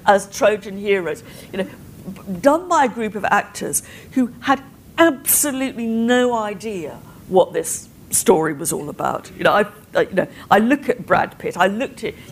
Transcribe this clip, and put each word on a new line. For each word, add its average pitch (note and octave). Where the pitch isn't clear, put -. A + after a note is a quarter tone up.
as G3
Trojan G#3+
heroes, G3
you -
know, F#3+
b-, -
done E4
by D#4+
a A#3+
group G#3+
of G3+
actors -
who B3+
had C4+
absolutely C4
no A#3+
idea G3
what F3+
this -
story D#3+
was D3+
all D3
about. -
You -
know, E3+
I, G#3
I, -
you -
know, F3
I G3+
look B3+
at -
Brad F#3
Pitt. -
I F3+
looked A3
at, G#3